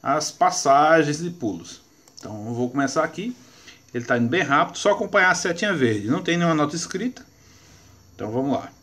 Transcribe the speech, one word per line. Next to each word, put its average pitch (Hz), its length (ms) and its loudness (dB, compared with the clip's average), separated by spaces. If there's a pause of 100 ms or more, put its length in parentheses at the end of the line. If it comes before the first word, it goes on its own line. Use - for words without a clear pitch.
(160)
as 151 160 -4
passagens 156 880 4
e 175 80 -6
pulos. 101 520 -8 (360)
Então 107 300 -12
eu 120 60 -8
vou 123 160 -2
começar 139 340 0
aqui. 202 320 -6 (580)
Ele 120 120 -6
tá 123 120 2
indo 117 120 2
bem 180 120 2
rápido, 151 360 0
só 202 160 2
acompanhar 190 380 2
a 175 40 2
setinha 190 380 -2
verde. 110 340 0
Não 143 160 -2
tem 170 140 0
nenhuma 170 180 2
nota 151 220 0
escrita. 208 480 -8 (880)
Então 107 160 -8
vamos 131 220 -2
lá. - 180 -6 (120)